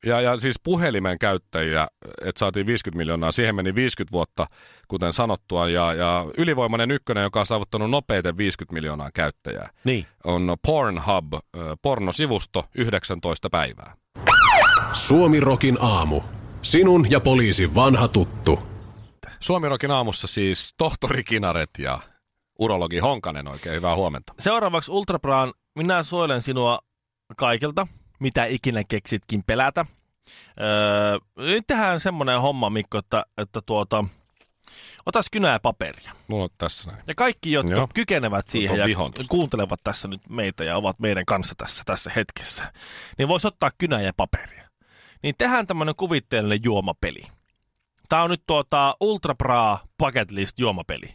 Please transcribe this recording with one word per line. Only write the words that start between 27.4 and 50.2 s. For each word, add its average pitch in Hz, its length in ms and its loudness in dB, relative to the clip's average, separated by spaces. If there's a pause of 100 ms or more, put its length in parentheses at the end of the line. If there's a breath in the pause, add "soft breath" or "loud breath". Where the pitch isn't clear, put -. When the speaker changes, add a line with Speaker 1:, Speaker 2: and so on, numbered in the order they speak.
Speaker 2:
mitä 131 260 0
ikinä 117 420 -2
keksitkin 104 600 -4
pelätä. 135 380 0 (760 soft breath)
Öö, 104 560 2 (280)
nyt 208 220 0
tehdään 202 320 0
semmonen 143 420 0
homma, 131 280 0
Mikko, 107 280 -4
että, 107 280 -2 (120)
että 107 280 -8
tuota, 107 400 0 (1000 loud breath)
otas - 260 0
kynää 185 220 2
ja 110 60 2
paperia. - 520 -6 (160)
Speaker 1:
Mulla 104 160 -2
on 87 140 -4
tässä - 340 -6
näin. 104 160 -18
Speaker 2:
Ja 160 80 -8
kaikki, 240 360 -2
jotka 135 220 2
Speaker 1:
Joo. 123 200 2
Speaker 2:
kykenevät 127 540 -2
siihen 101 240 -2
Speaker 1:
Otan 98 80 0
Speaker 2:
ja 101 60 2
Speaker 1:
vihon 90 280 -2
tuosta. - 180 -10
Speaker 2:
kuuntelevat 117 520 0
tässä - 240 -6
nyt 98 220 -14
meitä 98 340 -6
ja 82 140 -2
ovat 98 220 -2
meidän 101 260 -2
kanssa 95 300 -2
tässä, - 300 -10
tässä 92 300 -6
hetkessä, - 560 -6 (460 loud breath)
niin 135 100 0
vois 175 180 0
ottaa 170 320 0
kynää 151 240 -2
ja 95 160 -2
paperia. - 440 -6 (600 soft breath)
Niin 147 140 -2
tehdään 247 300 0
tämmönen 156 280 -2
kuvitteellinen 120 680 0
juomapeli. 101 580 -2 (880)
Tää 160 140 4
on 170 60 0
nyt 175 180 -4
tuota 143 520 2
Ultra 190 360 -2
Bra 117 420 2 (220)
Bucket 123 320 -2